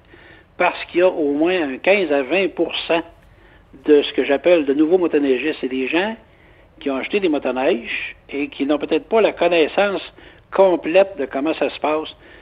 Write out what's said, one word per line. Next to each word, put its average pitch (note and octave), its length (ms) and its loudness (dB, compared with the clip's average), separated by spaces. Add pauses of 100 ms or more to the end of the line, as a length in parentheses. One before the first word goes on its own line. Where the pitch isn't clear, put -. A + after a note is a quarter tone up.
(560)
parce E3+ 340 -2
qu'il E3+ 100 0
y - 20 4
a F#3 60 6
au D#3+ 260 -2
moins F3 260 0 (140)
un - 20 -10
quinze F#3 340 2
à C#3 120 2
vingt E3+ 320 0
pour E3 200 -2 (140)
cent E3 140 0 (840)
de D3 160 6
ce - 140 -4
que C3+ 100 0
j'appelle D3 400 2
de C3+ 80 0
nouveaux D#3 260 2
motoneigistes. C#3+ 600 0
C'est C3+ 80 -6
des C3 200 -4
gens F#3+ 280 -2 (640)
qui C#3 100 -6
ont C3+ 60 -4
acheté G3 240 -4
des F#3+ 80 0
motoneiges C#3+ 880 -4 (140)
et C#3+ 180 -6
qui - 160 -6
n'ont D3 140 0
peut-être D3+ 320 -2
pas A3+ 100 4
la F3 120 4
connaissance F3 680 0 (500)
complète F#3+ 680 4
de C3+ 80 -4
comment C#3+ 280 -2
ça D3 140 -2
se - 100 -8
passe, D3+ 300 -2 (320)